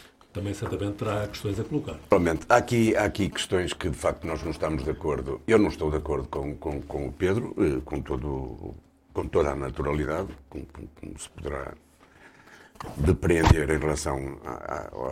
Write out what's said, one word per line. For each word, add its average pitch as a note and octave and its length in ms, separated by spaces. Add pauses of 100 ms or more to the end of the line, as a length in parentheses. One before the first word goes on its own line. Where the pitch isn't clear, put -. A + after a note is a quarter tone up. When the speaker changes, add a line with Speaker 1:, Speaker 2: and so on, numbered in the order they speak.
(320)
Speaker 1:
também G2 220
certamente G2 420
terá G#2 340
questões G2+ 280
a A2 60
colocar. C3+ 320 (140)
Speaker 2:
Provavelmente. E2+ 400
Há A#2+ 80
aqui, A2+ 400
há G#2 80
aqui F#2+ 240
questões F2+ 420
que, - 180
de C#2+ 60
facto, E2+ 320
nós D#2 160
não D#2+ 80
estamos D#2 320
de D2+ 80
acordo. C#2 560
Eu A2 100
não G2+ 120
estou D#2 200
de D2+ 60
acordo C#2+ 320
com, C#2+ 300
com, C#2+ 240
com C#2 260
o D2 60
Pedro, F#2+ 440
eh, D2+ 280
com C#2+ 160
todo, C2 760 (380)
com E2+ 140
toda D2+ 240
a C#2 40
naturalidade, D2 720 (220)
como, - 240
como, - 160 (100)
como - 180
se - 120
poderá C#2+ 440 (1200)
depreender D#2 720
em D2+ 100
relação C#2 640
a, - 80
a, G1+ 380 (220)